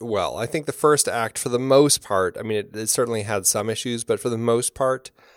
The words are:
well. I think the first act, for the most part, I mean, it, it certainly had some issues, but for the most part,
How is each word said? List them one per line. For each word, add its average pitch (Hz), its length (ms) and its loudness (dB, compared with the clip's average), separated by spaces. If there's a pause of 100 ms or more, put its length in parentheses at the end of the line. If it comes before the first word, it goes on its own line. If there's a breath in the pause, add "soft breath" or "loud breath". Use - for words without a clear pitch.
well. 92 340 -2
I 110 80 -4
think 151 220 -4
the 135 60 -6
first 151 360 4
act, 113 300 -2
for - 100 -6
the 120 100 0
most 135 440 4
part, 95 360 0
I 113 40 -8
mean, 110 160 -2
it, 104 180 -8
it 110 120 -6
certainly 117 340 0
had 101 240 -2
some 110 240 0
issues, 113 340 -4
but 107 160 -2
for 127 80 -4
the 117 80 -4
most 117 380 0
part, 131 360 -2 (260 soft breath)